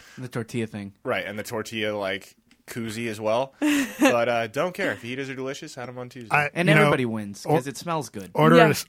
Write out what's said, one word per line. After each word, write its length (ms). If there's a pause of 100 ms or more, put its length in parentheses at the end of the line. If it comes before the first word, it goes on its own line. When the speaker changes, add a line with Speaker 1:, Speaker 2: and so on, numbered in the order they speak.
(180)
Speaker 1:
The 100
tortilla 380
thing. 260 (100)
Speaker 2:
Right, 220
and 140
the 40
tortilla, 540
like, 380 (320)
koozie 420
as 120
well. 400
Speaker 3:
<laughs> 400
Speaker 2:
But, 280
uh, 200
don't 260
care. 220
Fajitas 340
are 40
delicious. 400
Had 140
'em 100
on 100
Tuesday. 260
Speaker 4:
I, 200
Speaker 1:
And 140
Speaker 4:
you 60
know, 80
Speaker 1:
everybody 240
wins 380
'cause 220
Speaker 4:
or-, 40
Speaker 1:
it 60
smells 340
good. 240
Speaker 4:
order 220
Speaker 3:
Yeah. 100
Speaker 4:
a 40
s-, 180